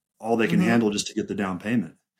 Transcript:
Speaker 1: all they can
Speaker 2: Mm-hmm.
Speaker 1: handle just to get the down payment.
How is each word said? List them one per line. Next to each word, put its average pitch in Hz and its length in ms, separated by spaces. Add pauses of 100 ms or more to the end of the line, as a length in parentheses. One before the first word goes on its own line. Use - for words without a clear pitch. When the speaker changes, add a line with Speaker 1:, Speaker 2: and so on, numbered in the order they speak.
(200)
Speaker 1:
all 113 160
they 110 100
can - 140
Speaker 2:
Mm-hmm. 143 80
Speaker 1:
handle 117 220
just 101 180
to - 60
get 104 120
the 98 80
down 95 240
payment. 104 380 (240)